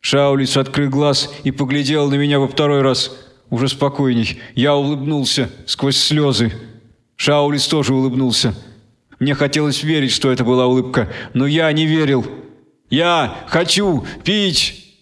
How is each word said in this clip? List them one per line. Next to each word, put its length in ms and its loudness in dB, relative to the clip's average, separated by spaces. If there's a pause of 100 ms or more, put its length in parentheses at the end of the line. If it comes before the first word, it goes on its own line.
Шаулис 560 2
открыл 340 0
глаз 400 0 (140)
и 80 0
поглядел 580 0
на 60 0
меня 240 2
во 80 2
второй 340 2
раз, 300 0 (380)
уже 180 0
спокойней. 720 0 (140)
Я 200 2
улыбнулся 760 -2 (160)
сквозь 320 -2
слёзы. 560 0 (640)
Шаулис 500 2
тоже 280 0
улыбнулся. 600 0 (680)
Мне 140 0
хотелось 500 0
верить, 260 0
что 220 0
это 120 0
была 220 4
улыбка, 460 0 (220)
но 120 2
я 260 2
не 140 2
верил. 400 2 (640)
Я 560 0
хочу 580 0 (200)
пить! 580 -2 (200)